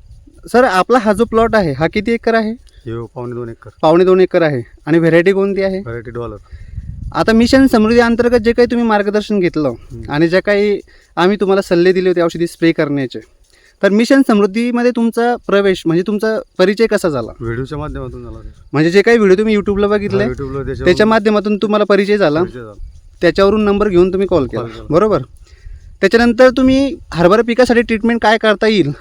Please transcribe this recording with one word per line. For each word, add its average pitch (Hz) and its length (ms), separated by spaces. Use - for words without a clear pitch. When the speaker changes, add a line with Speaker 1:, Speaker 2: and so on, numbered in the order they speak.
Speaker 1:
सर, 247 120
आपला 202 340
हा 214 160
जो 220 120
प्लॉट 220 300
आहे 180 160
हा 143 220
किती 208 180
एकर 226 220
आहे? 220 180
Speaker 2:
हे 117 540
पावणे 120 280
दोन 117 160
एकर. - 200
Speaker 1:
पावणे 170 240
दोन 185 160
एकर 175 200
आहे. 143 200
आणि 160 140
व्हरायटी 165 320
कोणती 196 300
आहे? 190 180
Speaker 2:
व्हरायटी 120 320
डॉलर. 113 260
Speaker 1:
आता 170 180
मिशन 240 360
समृद्धी 233 320
अंतर्गत 240 380
जे 233 160
काही 240 180
तुम्ही 233 160
मार्गदर्शन 208 520
घेतलं 160 300
Speaker 2:
हम्म. 117 400
Speaker 1:
आणि 151 180
ज्या 180 140
काही 208 380
आम्ही 180 260
तुम्हाला 196 200
सल्ले 180 320
दिले 185 160
होते 175 120
औषधी 170 260
स्प्रे 165 240
करण्याचे, 143 480
तर 196 60
मिशन 240 380
समृद्धीमध्ये 233 680
तुमचा 233 400
प्रवेश 196 500
म्हणजे 165 220
तुमचा 214 320
परिचय 208 300
कसा 196 220
झाला? 117 300
Speaker 2:
व्हिडिओच्या 123 380
माध्यमातून 131 460
झाला, 113 140
सर. - 240
Speaker 1:
म्हणजे 156 180
जे 196 100
काही 233 160
व्हिडिओ 190 200
तुम्ही 214 180
YouTube-ला 202 320
बघितले, 202 360
Speaker 2:
हा, 233 60
YouTube-ला 135 280
त्याच्यावरून 131 280
Speaker 1:
त्याच्या 180 200
माध्यमातून 214 520
तुम्हाला 208 280
परिचय 202 320
झाला, 160 240
Speaker 2:
परिचय 175 180
झाला. 107 260
Speaker 1:
त्याच्यावरून 196 400
नंबर 202 260
घेऊन 180 220
तुम्ही 185 180
कॉल 160 180
केला, 120 160
Speaker 2:
कॉल 117 80
केला. 113 200
Speaker 1:
बरोबर? 175 320
त्याच्यानंतर 233 480
तुम्ही 262 460
हरभरा 175 280
पिकासाठी 240 400
ट्रीटमेंट 226 400
काय 220 160
करता 220 300
येईल 175 340